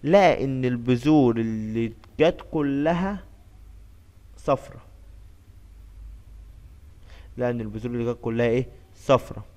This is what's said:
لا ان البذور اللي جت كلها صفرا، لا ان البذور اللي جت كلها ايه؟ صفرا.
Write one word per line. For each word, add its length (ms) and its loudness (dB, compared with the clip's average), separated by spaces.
لا 420 4
ان 200 -4
البذور 720 2
اللي 560 -4
جت 200 2
كلها 680 -2
صفرا، 440 -4
لا 140 -2
ان 100 -4
البذور 320 -8
اللي 200 -4
جت 100 -6
كلها 240 -2
ايه؟ 200 0
صفرا. 460 0